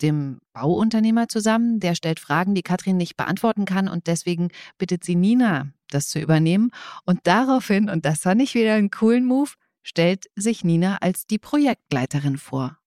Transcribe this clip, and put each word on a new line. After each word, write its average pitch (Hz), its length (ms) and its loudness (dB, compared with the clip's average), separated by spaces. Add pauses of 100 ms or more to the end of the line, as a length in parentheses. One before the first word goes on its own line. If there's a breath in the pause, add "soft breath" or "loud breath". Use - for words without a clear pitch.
dem 147 380 -2 (120)
Bauunternehmer 220 800 0
zusammen. 226 500 0
Der 175 160 0
stellt 160 240 -2
Fragen, 180 340 -2
die 185 100 -2
Katrin 185 340 0
nicht 175 200 -4
beantworten 208 480 -2
kann 190 220 0
und 170 200 -8
deswegen 170 420 -2 (280 loud breath)
bittet 180 260 -4
sie 175 120 -2
Nina, 190 520 2 (220)
das 143 200 -4
zu 156 100 -6
übernehmen. 160 520 2 (340 loud breath)
Und 180 180 2
daraufhin, 214 640 2
und 165 160 -2
das 156 160 0
fand 190 200 2
ich 277 140 -2
wieder 220 180 2
einen 208 180 2
coolen 240 340 2
Move, 262 260 0 (320)
stellt 175 420 0 (100)
sich 220 280 -2
Nina 175 380 2
als - 260 -2
die 214 100 -2
Projektleiterin 143 1000 -2
vor. 135 400 -8 (120)